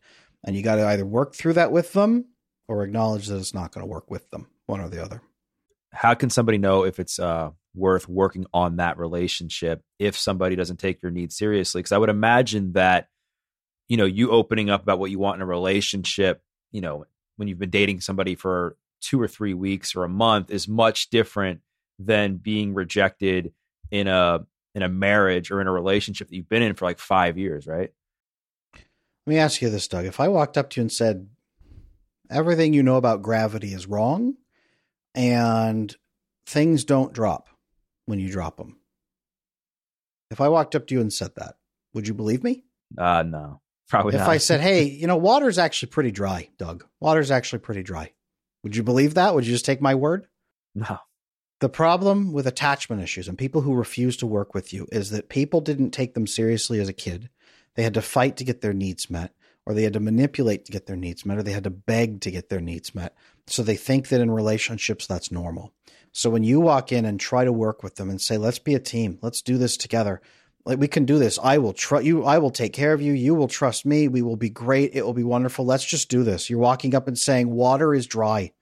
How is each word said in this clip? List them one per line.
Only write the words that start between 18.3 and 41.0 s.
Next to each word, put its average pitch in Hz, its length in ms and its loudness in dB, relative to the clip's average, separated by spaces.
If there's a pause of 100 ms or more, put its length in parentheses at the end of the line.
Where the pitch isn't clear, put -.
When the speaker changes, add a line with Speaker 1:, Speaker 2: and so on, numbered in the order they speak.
Speaker 2:
for 90 420 -2 (260)
two 135 180 0
or 113 80 0
three 101 240 -6
weeks 95 420 -4
or 92 100 -2
a 87 40 -2
month 104 420 2
is 92 160 -6
much 113 440 2
different 101 500 0 (380)
than 101 380 0
being 104 360 -2
rejected 95 800 0 (380)
in 101 160 -2
a, 87 400 2 (280)
in 101 80 -4
a 92 60 0
marriage 95 640 2
or 98 100 -2
in 95 60 -2
a 95 60 0
relationship 98 560 -2
that 90 80 -14
you've 87 120 -12
been 113 140 2
in 104 120 0
for, 92 120 -4
like, 87 120 -4
five 90 380 0
years, 80 300 -6
right? 80 260 -6 (800)
Speaker 1:
Let - 60 -20 (460)
me 156 120 2
ask 156 220 2
you 120 80 0
this, 104 200 -4
Doug. 90 180 -4
If 92 140 -6
I 151 80 2
walked 160 280 0
up 135 140 0
to - 100 -4
you 117 40 0
and 110 80 -4
said, 101 360 -2 (1000)
"Everything 160 420 2
you 143 100 6
know 131 140 4
about 117 240 2
gravity 107 540 -2
is 92 120 -10
wrong 143 500 0 (800)
and 113 800 0 (520)
things 151 380 2
don't 135 280 2
drop 107 380 -2 (560)
when 104 120 -4
you 95 120 -4
drop 87 280 -6
'em." - 200 -18 (1500)
If 113 100 -6
I 143 80 4
walked 156 260 4
up 135 120 -2
to 131 80 -4
you 123 80 2